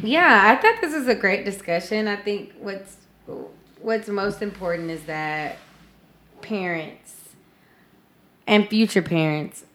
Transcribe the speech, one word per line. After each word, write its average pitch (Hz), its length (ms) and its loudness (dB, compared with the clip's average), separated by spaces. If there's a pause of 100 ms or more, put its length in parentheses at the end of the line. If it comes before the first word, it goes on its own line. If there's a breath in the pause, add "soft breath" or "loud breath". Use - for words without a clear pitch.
Yeah, 262 440 6
I 247 160 6
thought 453 200 4
this 302 120 -4
was 277 140 -4
a 233 80 2
great 202 300 -2
discussion. 196 600 -4
I 202 100 -2
think 202 420 -6
what's, 196 380 -12 (840)
what's 220 280 -4
most 202 320 -2
important 180 480 -6
is 160 140 -8
that 156 540 -6 (840)
parents 180 720 -8 (1400 soft breath)
and 208 200 4
future 214 360 2
parents, 156 600 -2 (120)